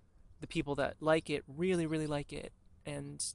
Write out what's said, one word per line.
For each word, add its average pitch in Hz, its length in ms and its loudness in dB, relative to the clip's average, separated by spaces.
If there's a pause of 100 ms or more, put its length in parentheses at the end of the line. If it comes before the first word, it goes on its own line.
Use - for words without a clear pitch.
(420)
the 147 40 -10
people 143 280 0
that 131 260 0
like 156 300 4
it 147 180 0
really, 170 380 2
really 156 200 0
like 147 240 -2
it. - 220 -8 (320)
And 143 400 -6 (100)